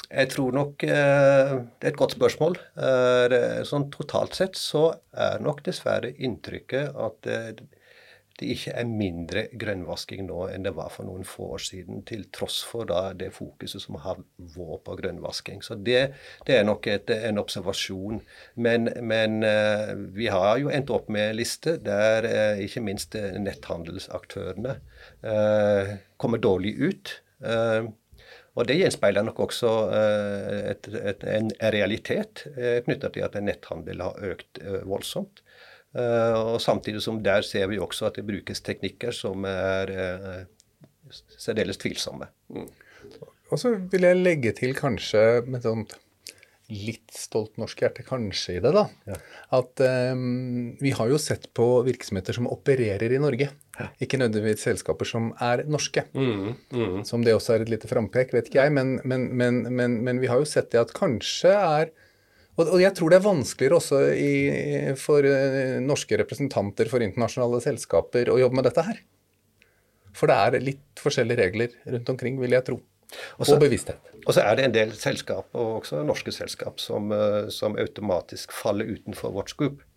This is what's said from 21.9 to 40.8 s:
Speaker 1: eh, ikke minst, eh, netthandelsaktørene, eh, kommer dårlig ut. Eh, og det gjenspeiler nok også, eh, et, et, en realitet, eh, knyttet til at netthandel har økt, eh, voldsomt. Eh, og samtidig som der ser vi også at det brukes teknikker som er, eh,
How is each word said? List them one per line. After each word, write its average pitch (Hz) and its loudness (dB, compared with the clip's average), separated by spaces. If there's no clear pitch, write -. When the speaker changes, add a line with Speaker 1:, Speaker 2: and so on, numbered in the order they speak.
Speaker 1:
eh, 107 0
ikke 120 -8
minst, 101 -6
eh, 98 -6
netthandelsaktørene, 95 -8
eh, 104 2
kommer 117 -2
dårlig 95 2
ut. - -2
Eh, 113 0
og - -2
det 139 2
gjenspeiler 101 2
nok 110 -4
også, - 0
eh, 104 0
et, 101 -10
et, 101 -6
en 107 0
realitet, 107 -2
eh, 120 0
knyttet - -4
til 98 -4
at 104 -10
netthandel 90 -6
har 90 -6
økt, - -16
eh, 95 -6
voldsomt. - -8
Eh, 117 0
og 113 0
samtidig 107 -2
som 110 -4
der 101 4
ser 98 -2
vi 107 -4
også 90 -4
at - -4
det - -10
brukes 101 -8
teknikker - -6
som 98 -6
er, 95 -2
eh, 92 -8